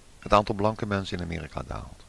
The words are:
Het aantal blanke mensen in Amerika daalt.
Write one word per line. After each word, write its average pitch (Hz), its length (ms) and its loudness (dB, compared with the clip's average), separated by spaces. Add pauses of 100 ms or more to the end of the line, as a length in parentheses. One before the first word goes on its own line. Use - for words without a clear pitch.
(180)
Het - 140 -4
aantal 107 220 6
blanke 107 320 0
mensen 98 320 -2
in 87 60 -4
Amerika 82 420 -6
daalt. - 420 -10